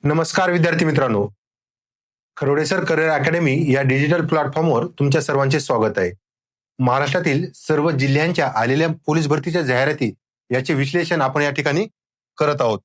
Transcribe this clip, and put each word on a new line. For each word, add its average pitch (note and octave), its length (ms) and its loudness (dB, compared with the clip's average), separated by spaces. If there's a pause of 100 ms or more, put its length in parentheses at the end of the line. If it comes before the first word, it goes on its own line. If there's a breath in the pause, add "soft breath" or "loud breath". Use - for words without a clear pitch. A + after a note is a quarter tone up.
नमस्कार E3 460 0
विद्यार्थी E3+ 340 2
मित्रांनो, C3 420 0 (1080)
खरोडे C#3+ 300 0
सर F#3 180 -2
करिअर D#3+ 260 0
अकॅडमी D#3 420 0 (220)
या C#3 80 2
डिजिटल D3 460 2
प्लॅटफॉर्मवर D#3 580 0 (120)
तुमच्या C#3+ 240 2
सर्वांचे C#3 380 0
स्वागत A2 380 0
आहे. F2+ 120 0 (680)
महाराष्ट्रातील C#3 760 0
सर्व D#3 380 0
जिल्ह्यांच्या C#3 560 0 (100)
आलेल्या C3 320 0 (180)
पोलीस D#3 220 0
भरतीच्या D#3+ 340 -2
जाहिराती C3 480 0 (400)
याचे C3 240 -2
विश्लेषण D#3+ 460 -2
आपण C#3 220 0
या C#3+ 80 0
ठिकाणी D3 360 -2 (520)
करत D3 220 0
आहोत. A2 240 0